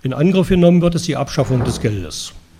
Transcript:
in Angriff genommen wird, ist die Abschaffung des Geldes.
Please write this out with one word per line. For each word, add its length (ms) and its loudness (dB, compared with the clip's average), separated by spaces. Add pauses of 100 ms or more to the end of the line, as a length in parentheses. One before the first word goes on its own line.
in 120 -4
Angriff 340 2
genommen 320 4
wird, 140 2
ist 120 -6
die 100 -2
Abschaffung 480 -2
des 160 -4
Geldes. 520 -6 (280)